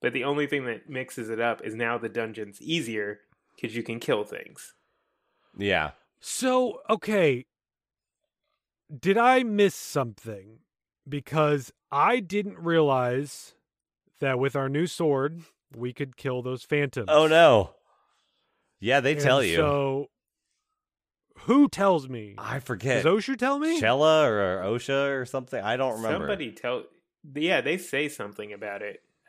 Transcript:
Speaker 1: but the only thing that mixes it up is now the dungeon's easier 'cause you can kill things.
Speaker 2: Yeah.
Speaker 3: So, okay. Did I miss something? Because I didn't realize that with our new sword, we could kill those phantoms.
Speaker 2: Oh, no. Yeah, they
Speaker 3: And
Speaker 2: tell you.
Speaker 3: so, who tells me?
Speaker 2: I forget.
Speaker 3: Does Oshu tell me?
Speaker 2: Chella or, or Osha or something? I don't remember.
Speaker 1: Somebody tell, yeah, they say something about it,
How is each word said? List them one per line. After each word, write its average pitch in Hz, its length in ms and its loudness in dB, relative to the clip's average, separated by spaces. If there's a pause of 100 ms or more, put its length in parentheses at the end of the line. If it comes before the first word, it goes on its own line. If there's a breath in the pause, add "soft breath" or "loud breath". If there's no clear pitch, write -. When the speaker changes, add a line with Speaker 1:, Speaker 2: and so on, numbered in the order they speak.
Speaker 1:
but 123 100 0
the 127 140 -4
only 147 200 0
thing 139 200 -4
that 113 240 -10
mixes 127 400 -10
it 113 100 -6
up 117 240 -2
is 110 120 -8
now 117 220 -2
the 113 120 -6
dungeon's 110 520 -8
easier 113 600 -6 (380)
'cause 107 140 -8
you 117 100 -6
can 113 180 -8
kill 107 240 -2
things. - 480 -18 (840)
Speaker 2:
Yeah. 90 340 0 (280)
Speaker 3:
So, 254 720 -2
okay. 185 560 0 (1500)
Did 190 240 0
I 254 260 4
miss 208 320 2
something? 110 840 -8 (480)
Because 147 640 -2 (200)
I 190 280 2
didn't 190 400 -6
realize 143 960 0 (640)
that 135 200 -2
with 135 180 -2
our 135 100 -2
new 147 200 -2
sword, 156 560 -2 (320)
we 123 180 -8
could 135 240 -10
kill 127 240 -6
those 127 220 -8
phantoms. 143 460 -2
Speaker 2:
Oh, 156 180 8
no. 156 480 8 (1040)
Yeah, 123 200 4
they 135 140 2
Speaker 3:
And 147 80 -4
Speaker 2:
tell 135 220 4
you. 82 140 2
Speaker 3:
so, 143 520 0 (1300)
who 269 280 6
tells 175 400 0
me? 107 280 -10
Speaker 2:
I 120 220 -8
forget. 117 440 -2
Speaker 3:
Does 196 220 2
Oshu 262 120 -4
tell 277 220 -2
me? 320 200 0
Speaker 2:
Chella 147 480 4
or, 107 120 0
or 92 240 0
Osha 135 580 -2
or 123 40 -8
something? 127 380 -8
I 113 140 -2
don't 127 240 -2
remember. 127 260 -2
Speaker 1:
Somebody 165 260 -6
tell, 123 320 -8 (500)
yeah, 156 260 0
they 151 160 -2
say 147 320 -4
something 104 440 -12
about 101 280 -10
it, 104 220 -12 (260)